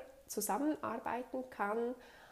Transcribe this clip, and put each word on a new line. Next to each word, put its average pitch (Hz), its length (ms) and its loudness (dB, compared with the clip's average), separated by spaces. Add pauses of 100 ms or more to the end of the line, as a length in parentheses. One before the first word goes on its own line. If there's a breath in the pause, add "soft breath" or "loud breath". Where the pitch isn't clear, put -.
(280)
zusammenarbeiten 240 1200 0
kann. 233 440 2 (380 loud breath)